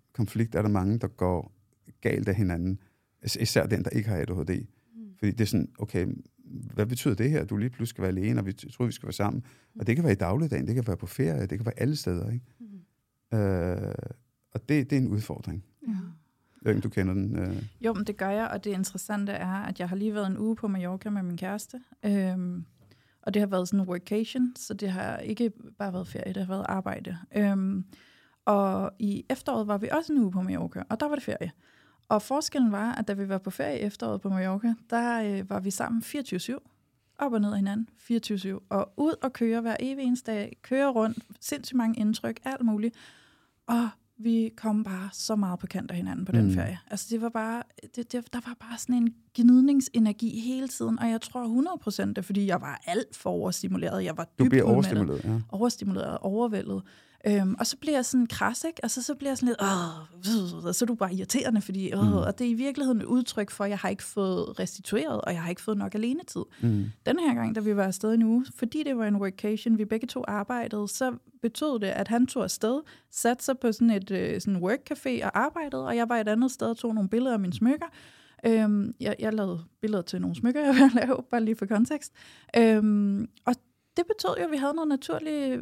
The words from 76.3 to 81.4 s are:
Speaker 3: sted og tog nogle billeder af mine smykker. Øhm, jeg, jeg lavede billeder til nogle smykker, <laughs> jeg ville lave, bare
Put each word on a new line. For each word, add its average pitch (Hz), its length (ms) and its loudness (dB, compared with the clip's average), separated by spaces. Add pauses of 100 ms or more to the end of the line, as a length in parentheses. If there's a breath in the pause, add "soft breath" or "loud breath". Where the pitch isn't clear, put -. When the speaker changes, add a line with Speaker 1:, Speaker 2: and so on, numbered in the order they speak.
Speaker 3:
sted 220 160 -4
og 233 100 -2
tog 233 180 -2
nogle 196 140 0
billeder 247 240 2
af 220 60 2
mine 180 140 0
smykker. 262 340 2 (580 loud breath)
Øhm, 214 540 4
jeg, - 200 -2
jeg 220 140 0
lavede 185 300 -2 (180)
billeder 214 220 0
til 180 180 -4
nogle 180 140 -2
smykker, 254 260 2
<laughs> 302 40 2
jeg 277 80 6
ville 262 220 10
lave, 247 220 2 (140)
bare 233 120 2